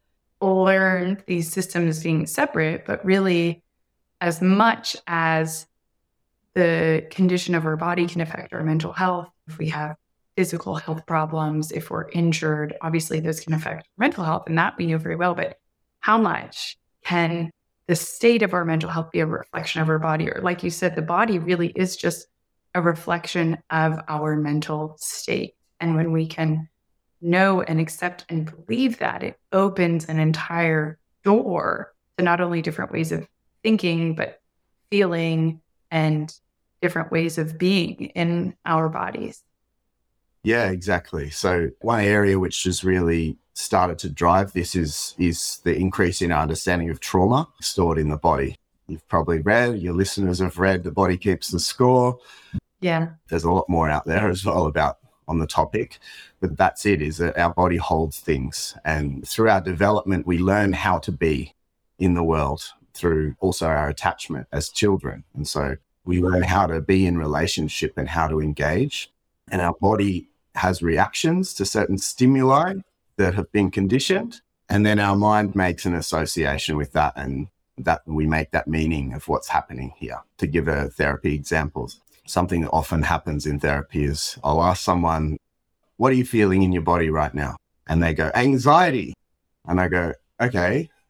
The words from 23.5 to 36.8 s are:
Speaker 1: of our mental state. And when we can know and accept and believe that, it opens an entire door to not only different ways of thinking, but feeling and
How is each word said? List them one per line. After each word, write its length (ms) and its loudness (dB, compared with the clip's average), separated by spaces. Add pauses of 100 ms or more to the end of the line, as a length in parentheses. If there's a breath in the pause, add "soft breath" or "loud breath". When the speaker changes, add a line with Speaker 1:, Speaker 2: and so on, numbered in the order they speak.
Speaker 1:
of 380 0
our 260 -2
mental 640 -4
state. 560 -6 (240)
And 160 0
when 160 2
we 160 0
can 420 -2 (520)
know 400 4
and 180 -2
accept 500 -4
and 220 -4 (160)
believe 320 0
that, 240 -4
it 160 -8 (140)
opens 540 2
an 120 -2
entire 800 0 (240)
door 720 0 (260)
to 60 2
not 160 4
only 220 -2
different 280 -6
ways 220 -2
of 160 -6 (340)
thinking, 540 0
but 240 -6 (500)
feeling 720 2 (320)
and 420 0 (480)